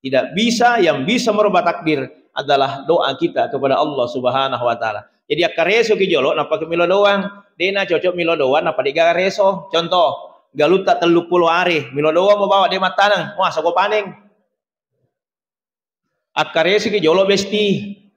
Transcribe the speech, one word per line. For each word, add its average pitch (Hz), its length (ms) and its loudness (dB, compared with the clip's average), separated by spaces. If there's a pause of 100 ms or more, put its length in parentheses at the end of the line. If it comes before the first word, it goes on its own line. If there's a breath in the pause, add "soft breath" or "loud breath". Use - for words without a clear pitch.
Tidak 131 320 -2
bisa, 233 480 0
yang 143 240 0
bisa 233 240 -2
merubah 208 320 2
takdir 156 400 -2 (320)
adalah 139 560 0
doa 147 240 2
kita 135 400 -2
kepada 135 240 0
Allah 139 320 -2
Subhanahu 127 560 -2
wa 117 80 2
Ta'ala. 110 320 -6 (240)
Jadi 151 160 0
akka 165 240 0
reso 220 240 2
ki 190 160 0
jolo, 151 240 0
napa 151 240 -2
ke 160 80 -6
milo 170 240 0
doang? 196 640 0
Dena 196 320 -2
cocok 175 320 -2
milo 165 160 0
doang, 147 320 0
napa 156 160 -2
diga 160 320 2
reso? 190 560 0
Contoh, 170 800 -2
galuta 175 480 2
telu 170 320 2
puluh 175 160 2
hari, 165 480 0
milo 147 160 0
doang 196 320 2
mau 196 80 0
bawa 196 160 4
dia 185 160 -2
matanang, 190 560 0
wah 180 160 0
soko 160 160 0
paning. 202 400 -2 (2250)
Akka 156 320 -2
reso 208 240 0
ki 202 80 0
jolo 185 320 2
besti. 202 640 -2 (240)